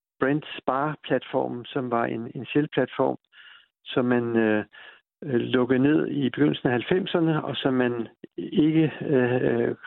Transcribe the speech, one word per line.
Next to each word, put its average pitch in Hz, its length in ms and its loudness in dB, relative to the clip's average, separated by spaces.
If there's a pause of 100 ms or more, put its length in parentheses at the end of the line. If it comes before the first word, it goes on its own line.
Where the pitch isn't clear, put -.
(200)
Brent 143 240 2 (140)
Spar-platformen, 131 1080 -2
som 127 260 -6
var 117 140 0
en, 117 300 -6
en 127 120 -10
Shell-platform, - 720 0 (680)
som 131 200 -2
man, 120 320 2
øh, 110 280 2 (580)
øh, 127 180 -2
lukket 123 400 2
ned 151 260 4
i 135 240 -2
begyndelsen 147 360 0
af 127 60 0
halvfemserne, 165 720 0
og 139 120 -6
som 135 180 0
man 123 340 0 (280)
ikke, 156 640 2
øh, 123 720 2 (120)